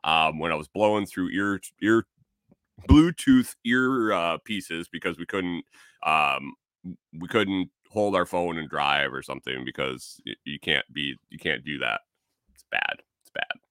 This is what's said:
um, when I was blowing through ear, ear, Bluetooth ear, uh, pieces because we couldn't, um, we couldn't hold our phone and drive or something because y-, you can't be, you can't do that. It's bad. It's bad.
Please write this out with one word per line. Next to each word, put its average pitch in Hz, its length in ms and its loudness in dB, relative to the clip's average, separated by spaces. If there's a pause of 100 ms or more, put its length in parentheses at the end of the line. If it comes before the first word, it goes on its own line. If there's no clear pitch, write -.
um, 78 360 2
when 82 120 -2
I 78 40 0
was 76 120 -8
blowing 107 380 2
through 92 260 -4
ear, 98 280 -2 (220)
ear, 110 240 4 (840)
Bluetooth 143 680 6 (100)
ear, 123 480 2
uh, 85 260 0
pieces 87 500 -8
because 85 280 -6
we 85 80 -10
couldn't, 90 380 -4 (400)
um, 69 500 0 (640)
we 87 80 -8
couldn't 98 420 0 (200)
hold 104 260 0
our 87 100 2
phone 87 320 -2
and 78 120 -8
drive 71 440 0
or 67 80 -8
something 65 440 -8
because 65 600 -8
y-, 53 80 -8 (120)
you 71 140 -10
can't 76 340 -2
be, 71 220 -6 (140)
you - 100 -18
can't 67 260 -4
do 73 140 -6
that. 58 220 -4 (520)
It's - 180 -20
bad. - 300 -4 (200)
It's - 100 -20
bad. - 140 -6 (260)